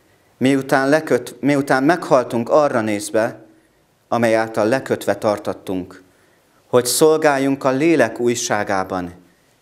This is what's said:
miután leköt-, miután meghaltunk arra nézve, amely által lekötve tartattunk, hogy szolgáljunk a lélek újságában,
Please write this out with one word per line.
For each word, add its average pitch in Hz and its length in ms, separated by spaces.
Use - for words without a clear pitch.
miután 135 520
leköt-, 147 520
miután 139 420
meghaltunk 131 680
arra 135 320
nézve, 107 640
amely 117 260
által 110 320
lekötve 117 500
tartattunk, 101 840
hogy 123 200
szolgáljunk 143 800
a 135 60
lélek 131 500
újságában, 101 920